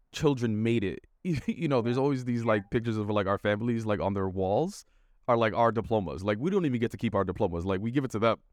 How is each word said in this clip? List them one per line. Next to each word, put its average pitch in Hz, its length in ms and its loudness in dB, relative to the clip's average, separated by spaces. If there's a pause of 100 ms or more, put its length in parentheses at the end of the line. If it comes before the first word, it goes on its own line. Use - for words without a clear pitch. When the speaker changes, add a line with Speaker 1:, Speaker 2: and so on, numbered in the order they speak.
(120)
Speaker 1:
children 120 500 0
made 113 220 0
it." 90 220 -6 (180)
<laughs> 160 240 -2
You 165 200 -2
know, 131 140 2
there's 120 160 0
Speaker 2:
Yeah. - 0 -
Speaker 1:
always 131 280 0
these, 120 180 -2
Speaker 2:
Yeah. - 20 0
Speaker 1:
like, 107 240 2
pictures 113 280 -2
of, 104 120 -2
like, 104 160 0
our 98 120 2
families, 110 480 0
like, 104 140 0
on 98 140 0
their 95 140 -2
walls 98 580 -2 (420)
are, 123 80 4
like, 110 180 2
our 117 180 4
diplomas. 98 520 -2
Like, 107 140 0
we 151 120 -2
don't 190 160 0
even 123 140 0
get 113 120 0
to - 60 -12
keep 107 160 -2
our 98 100 2
diplomas. 90 400 -2
Like, 95 160 0
we 113 120 -2
give 135 120 0
it 127 80 -4
to 113 60 -2
them. 107 200 2 (140)